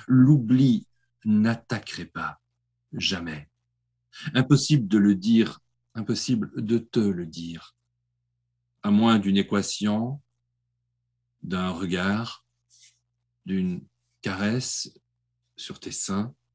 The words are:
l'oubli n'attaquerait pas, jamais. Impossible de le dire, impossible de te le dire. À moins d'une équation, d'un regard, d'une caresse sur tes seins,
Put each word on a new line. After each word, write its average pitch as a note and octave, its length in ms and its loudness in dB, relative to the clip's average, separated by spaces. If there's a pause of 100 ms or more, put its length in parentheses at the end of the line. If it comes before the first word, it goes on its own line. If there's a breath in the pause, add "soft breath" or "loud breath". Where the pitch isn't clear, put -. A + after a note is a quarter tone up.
l'oubli B2+ 800 6 (360)
n'attaquerait G#2+ 840 -2
pas, D2+ 340 -10 (520)
jamais. E2 560 -6 (840 loud breath)
Impossible C3 540 2
de G#2 100 4
le G2+ 160 4
dire, G#2+ 460 0 (340)
impossible A2 640 -4
de A2+ 220 0
te - 200 -6
le F#2+ 280 0
dire. E2 500 -14 (1080)
À G#2 80 0
moins A2 300 6
d'une G2 160 0
équation, G#2+ 840 -2 (1200)
d'un F#2 280 -4
regard, F#2+ 720 -4 (1040 soft breath)
d'une F#2 400 -4 (360)
caresse G#2 720 -4 (640)
sur - 220 -16
tes F2+ 140 -14
seins, G#2 420 -6 (200)